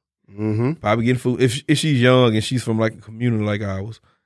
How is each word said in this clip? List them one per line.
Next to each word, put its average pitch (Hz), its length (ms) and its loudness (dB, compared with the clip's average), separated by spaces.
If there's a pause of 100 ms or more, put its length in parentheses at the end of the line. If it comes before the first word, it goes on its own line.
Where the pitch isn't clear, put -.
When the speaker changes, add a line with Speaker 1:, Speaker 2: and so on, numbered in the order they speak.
(320)
Speaker 1:
Mm-hmm. 107 420 -2
Speaker 2:
probably 113 320 0
getting 123 140 0
food. 127 220 -2
If, 131 260 2
if 147 100 2
she's 147 240 0
young 123 320 6
and 110 100 0
she's 127 200 -4
from, 110 160 -2
like, 113 140 -2
a 110 40 -20
community 110 460 -4
like 104 180 -4
ours, 101 380 -8 (260)